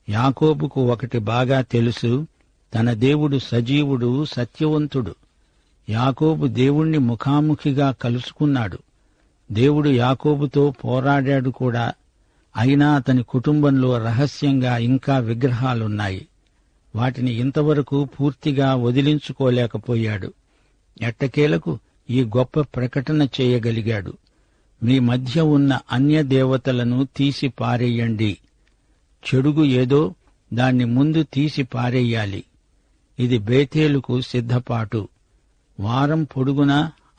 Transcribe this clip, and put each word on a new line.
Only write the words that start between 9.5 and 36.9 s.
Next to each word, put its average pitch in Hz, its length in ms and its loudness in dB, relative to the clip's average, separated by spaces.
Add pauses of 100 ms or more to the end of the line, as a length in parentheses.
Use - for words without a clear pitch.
దేవుడు 147 360 4
యాకోబుతో 143 840 2 (100)
పోరాడాడు 131 640 0
కూడా. 120 420 -2 (640)
అయినా 143 380 4
అతని 127 280 2
కుటుంబంలో 135 760 2
రహస్యంగా 127 800 0
ఇంకా 131 420 0
విగ్రహాలున్నాయి. 113 1120 -2 (680)
వాటిని 123 340 -2
ఇంతవరకు 139 760 0
పూర్తిగా 139 680 -2
వదిలించుకోలేకపోయాడు. 123 1600 0 (720)
ఎట్టకేలకు 147 760 -2 (320)
ఈ 127 140 2
గొప్ప 123 360 0
ప్రకటన 139 680 -2 (120)
చేయగలిగాడు, 113 760 -2 (640)
"మీ 123 160 4
మధ్య 127 420 0
ఉన్న 143 380 4 (140)
అన్య 147 300 4
దేవతలను 131 920 0
తీసి 139 320 -2
పారేయండి." 117 880 -2 (960)
చెడుగు 147 300 2
ఏదో 139 500 2 (400)
దాన్ని 123 300 2
ముందు 143 380 2
తీసి 147 400 -2
పారేయాలి. 120 800 -2 (720)
ఇది 123 200 0
బేతేలుకు 135 840 0
సిద్ధపాటు. 117 880 -4 (720)
వారం 143 440 0
పొడుగునా 143 680 0 (260)